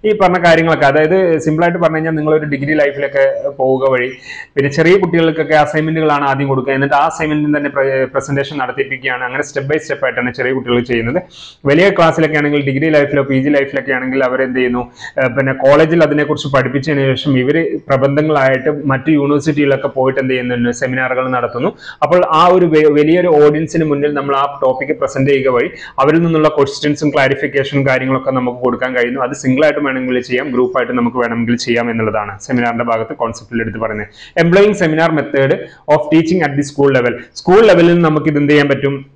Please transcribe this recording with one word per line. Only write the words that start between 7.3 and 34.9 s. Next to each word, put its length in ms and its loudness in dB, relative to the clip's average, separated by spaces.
തന്നെ 140 -4
പ്ര-, 420 0
presentation 460 -4
നടത്തിപ്പിക്കുകയാണ്. 680 -6
അങ്ങനെ 180 -6
step 300 -6
by 40 0
step 280 -6
ആയിട്ടാണ് 300 -4
ചെറിയ 180 -4
കുട്ടികൾ 280 -2
ചെയ്യുന്നത്. 420 -4
വലിയ 240 4
ക്ലാസ്സിലൊക്കെ 460 2
ആണെങ്കിൽ, 280 0
degree 260 0
ലൈഫിലോ 320 2
പി 120 -2
ജി 140 0
ലൈഫിലൊക്കെ 440 -2
ആണെങ്കിൽ 320 -2
അവരെന്ത് 340 -2
ചെയ്യുന്നു, 340 -2
ഏഹ്, 160 -2
പിന്നെ 160 0
കോളേജിൽ 500 4
അതിനെക്കുറിച്ച് 540 0
പഠിപ്പിച്ചതിന് 440 0
ശേഷം 380 0
ഇവര് 400 0
പ്രബന്ധങ്ങളായിട്ട് 1000 0
മറ്റു 240 -2
യൂണിവേഴ്സിറ്റിയിലൊക്കെ 760 2
പോയിട്ട് 320 -2
എന്ത് 140 -2
ചെയ്യുന്നുണ്ട്, 360 -2
സെമിനാറുകൾ 580 -2
നടത്തുന്നു. 480 -2
അപ്പോൾ 220 2
ആ 280 2
ഒരു 140 4
വെ-, 260 4
വലിയൊരു 360 2
ഓഡിയൻസിന് 560 2
മുന്നിൽ 300 -2
നമ്മൾ 220 -2
ആ 260 -2
ടോപ്പിക് 320 -2
പ്രസന്റ് 360 -2
ചെയ്യുക 220 2
വഴി 180 0
അവരിൽ 240 4
നിന്നുള്ള 260 2
ക്വസ്റ്റ്യൻസും 640 0
ക്ലാരിഫിക്കേഷനും 760 0
കാര്യങ്ങളൊക്കെ 440 0
നമുക്ക് 280 -4
കൊടുക്കാൻ 380 -2
കഴിയുന്നു. 240 0
അത് 120 -4
single 320 0
ആയിട്ട് 160 0
വേണമെങ്കിൽ 400 -2
ചെയ്യാം, 320 -4
group 260 0
ആയിട്ട് 140 -2
നമുക്ക് 240 -2
വേണമെങ്കിൽ 400 -2
ചെയ്യാം 340 -2
എന്നുള്ളതാണ് 480 -4
സെമിനാറിന്റെ 460 -4
ഭാഗത്ത് 280 -4
concept-ിൽ 480 -6
എടുത്ത് 180 -6
പറയുന്നത്. 280 -6
Employing 320 4
seminar 380 0